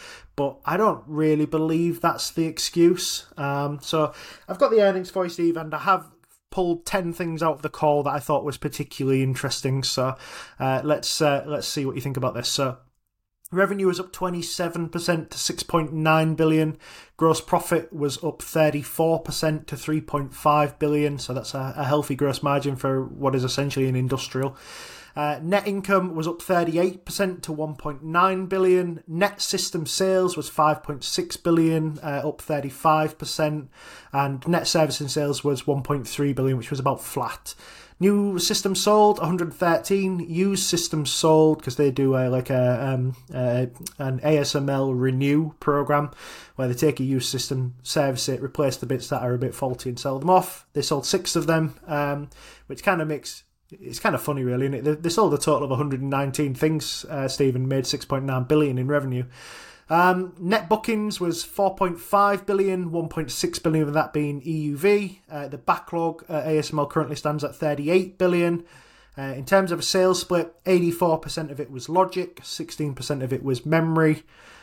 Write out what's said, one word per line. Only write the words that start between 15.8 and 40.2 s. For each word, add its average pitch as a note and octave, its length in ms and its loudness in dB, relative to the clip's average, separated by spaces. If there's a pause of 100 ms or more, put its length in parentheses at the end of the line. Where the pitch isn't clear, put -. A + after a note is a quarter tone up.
nine D#3+ 400 4
billion. D#3 420 2 (400)
Gross D#3+ 240 4
profit E3 500 0
was C#3+ 320 -4
up - 200 -4
thirty-four D#3+ 800 2
percent D#3 480 -2
to C#3 100 -8
three D#3 240 -2
point C#3 320 -6
five D3 440 2
billion. D3 400 0
So B2+ 140 -8
that's - 220 -8
a, C3+ 200 -6
a D3 100 -4
healthy C#3+ 320 0
gross C3+ 260 0
margin C#3 340 0
for C3+ 260 0
what C3+ 320 -2
is B2+ 100 2
essentially C3+ 440 0
an B2+ 80 0
industrial. B2+ 600 -2 (580)
Uh, D3 280 -2
net G3 260 0
income F#3+ 460 0
was D#3+ 120 -2
up E3+ 140 -4
thirty-eight F3 640 2
percent F#3 380 -4
to E3 100 -8
one D3+ 220 -6
point C#3+ 280 -10
nine F#3 440 2
billion. F3+ 600 2
Net G3 360 -2
system F#3 420 -4
sales F#3 540 2
was D3 100 -8
five D3+ 340 2
point C#3+ 220 -8
six - 320 -4
billion, D#3+ 640 2
uh, C#3+ 220 -4
up D3+ 160 -6
thirty-five D#3 800 0
percent. D3+ 500 -2 (420)
And C#3 380 0
net E3+ 180 2
servicing D3 420 2
sales C#3+ 360 -2
was C#3+ 220 0
one C#3 160 2
point C#3 260 -2
three C#3+ 240 0
billion, C3 240 2
which A#2+ 140 -6
was C3+ 100 -4
about C3 220 0
flat. - 520 -8 (460)
New G3+ 380 4
systems F#3+ 420 0
sold, G#3 380 6
a E3 80 -2
hundred E3+ 260 0
thirteen. F#3 680 2
Used F#3 460 0